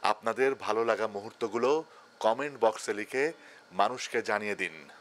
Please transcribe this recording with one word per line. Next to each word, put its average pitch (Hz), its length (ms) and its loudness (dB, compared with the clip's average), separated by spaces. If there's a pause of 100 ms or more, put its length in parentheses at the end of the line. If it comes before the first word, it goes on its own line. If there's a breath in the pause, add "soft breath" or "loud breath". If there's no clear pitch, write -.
আপনাদের 113 540 2
ভালো 107 300 0
লাগা 110 220 2
মুহূর্তগুলো 113 760 -2 (360 loud breath)
কমেন্ট 131 400 0
বক্সে 110 340 2
লিখে 127 400 -2 (380 loud breath)
মানুষকে 110 500 0
জানিয়ে 104 340 -2
দিন। 80 340 -6 (120)